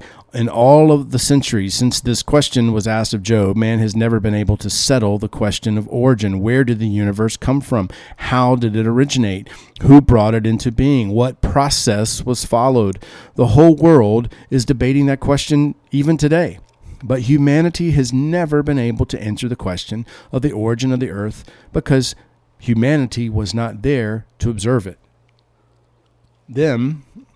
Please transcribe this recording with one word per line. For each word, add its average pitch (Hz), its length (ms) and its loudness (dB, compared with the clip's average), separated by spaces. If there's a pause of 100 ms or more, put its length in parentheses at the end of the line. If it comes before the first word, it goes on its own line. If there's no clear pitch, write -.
(340)
in 113 160 -4
all 147 420 6
of 139 200 0
the 127 80 -2
centuries 113 540 0
since 123 280 -2
this 120 200 -4
question 123 520 0
was 107 120 -2
asked 110 280 -2
of 101 100 -6
Job, 101 320 2
man 110 240 0
has 110 160 -2
never 113 240 0
been 104 140 -2
able 104 240 0
to 101 120 -8
settle 107 480 0
the 104 120 -6
question 104 480 -4
of 107 100 -6
origin. 117 540 0
Where 123 240 2
did 117 140 -2
the 110 100 -2
universe 104 480 -2
come 135 240 -2
from? 104 260 -4 (300)
How 127 400 0
did 113 180 -2
it 110 100 0
originate? 117 600 -2 (360)
Who 139 180 8
brought 113 340 2
it 110 100 -2
into 113 240 0
being? 123 420 0
What 120 280 -2
process - 880 -2
was 123 180 -4
followed? 117 560 0 (360)
The 123 120 2
whole 147 300 8
world 120 500 4 (220)
is 131 160 0
debating 135 400 0
that 139 160 0
question 143 540 0 (160)
even 143 260 0
today. 147 420 0 (440)
But 123 180 -4
humanity 151 680 2
has 131 200 0
never 151 500 -2
been 143 180 -2
able 117 280 -2
to - 140 -10
answer 107 260 -6
the 120 80 -6
question 95 500 -10 (260)
of 127 100 -4
the 143 100 -2
origin 117 400 -4
of 127 80 -2
the 123 120 -6
earth 101 320 -10 (280)
because 135 440 -2 (420)
humanity 120 720 -2
was 107 240 -6
not 110 300 -8
there 113 420 -2 (140)
to 120 100 -2
observe 113 360 -2
it. 90 140 -16 (1500)
Then, 135 560 -2 (320)